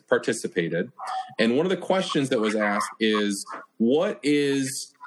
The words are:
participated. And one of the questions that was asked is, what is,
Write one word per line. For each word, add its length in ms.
participated. 840
And 180
one 80
of 60
the 60
questions 540
that 100
was 160
asked 420
is, 480
what 460
is, 680